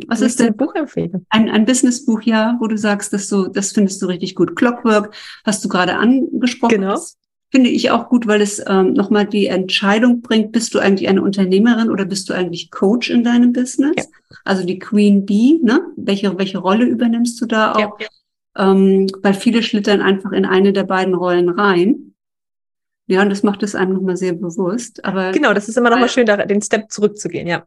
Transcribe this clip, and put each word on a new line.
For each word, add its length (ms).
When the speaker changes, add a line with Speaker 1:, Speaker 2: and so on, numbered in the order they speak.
Speaker 1:
Was 140
Speaker 2:
Was 80
Speaker 1:
ist 60
Speaker 2:
ist 60
eine 100
Speaker 1:
denn 60
Speaker 2:
Buchempfehlung? 720
Speaker 1:
ein, 200
ein 160
Businessbuch, 560
ja, 380
wo 80
du 100
sagst, 340
dass 160
du, 200
das 240
findest 280
du 60
richtig 300
gut. 200
Clockwork 560
hast 200
du 40
gerade 280
angesprochen. 800
Speaker 2:
Genau. 160
Speaker 1:
Das 260
finde 200
ich 200
auch 180
gut, 200
weil 120
es, 280
ähm, 240
nochmal 340
die 220
Entscheidung 760
bringt, 300
bist 220
du 40
eigentlich 300
eine 140
Unternehmerin 680
oder 140
bist 260
du 40
eigentlich 360
Coach 400
in 140
deinem 280
Business? 440
Speaker 2:
Ja. 80
Speaker 1:
Also 200
die 140
Queen 480
Bee, 340
ne? 200
Welche, 420
welche 200
Rolle 260
übernimmst 560
du 60
da 260
auch? 80
Speaker 2:
Ja, 180
ja. 80
Speaker 1:
Ähm, 360
weil 120
viele 300
schlittern 360
einfach 300
in 140
eine 280
der 120
beiden 300
Rollen 340
rein. 580
Ja, 160
und 80
das 120
macht 220
es 100
einem 200
nochmal 220
sehr 180
bewusst. 680
Aber 280
Speaker 2:
Genau, 200
das 160
ist 80
immer 140
nochmal 140
Speaker 1:
weil 60
Speaker 2:
schön, 160
da 100
den 260
Step 300
zurückzugehen, 560
ja. 180